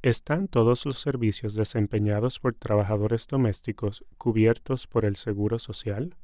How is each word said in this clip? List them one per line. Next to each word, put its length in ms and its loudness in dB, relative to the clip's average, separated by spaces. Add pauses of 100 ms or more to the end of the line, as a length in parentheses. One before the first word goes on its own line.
¿Están 460 0
todos 380 2
los 140 -4
servicios 560 -2
desempeñados 840 0
por 140 0
trabajadores 720 0
domésticos 760 -2 (120)
cubiertos 720 2
por 180 0
el 100 0
Seguro 420 -2
Social? 680 -6